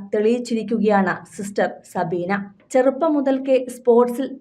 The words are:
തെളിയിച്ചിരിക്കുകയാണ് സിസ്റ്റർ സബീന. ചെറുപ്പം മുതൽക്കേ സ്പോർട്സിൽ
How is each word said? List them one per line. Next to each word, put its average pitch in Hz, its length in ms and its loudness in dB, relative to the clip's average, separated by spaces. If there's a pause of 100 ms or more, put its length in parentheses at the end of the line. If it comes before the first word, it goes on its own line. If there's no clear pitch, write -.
(140)
തെളിയിച്ചിരിക്കുകയാണ് 214 1000 0 (200)
സിസ്റ്റർ 202 340 -4 (240)
സബീന. 175 400 -4 (420)
ചെറുപ്പം 269 440 2
മുതൽക്കേ 269 400 0 (180)
സ്പോർട്സിൽ 240 500 2 (160)